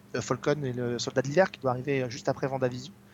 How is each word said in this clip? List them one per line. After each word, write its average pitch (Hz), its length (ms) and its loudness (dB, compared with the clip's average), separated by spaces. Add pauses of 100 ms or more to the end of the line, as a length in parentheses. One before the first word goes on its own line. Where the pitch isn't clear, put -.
(160)
euh, 120 60 -2
Falcon 147 420 0
et 127 100 -2
le 120 240 -2
Soldat 135 240 0
de 135 60 2
l'Hiver, 180 240 4
qui - 80 -16
doit 131 120 0
arriver, 131 320 0
euh, 123 60 -4
juste 113 200 -6
après 139 180 0
WandaVision. 127 460 -2 (200)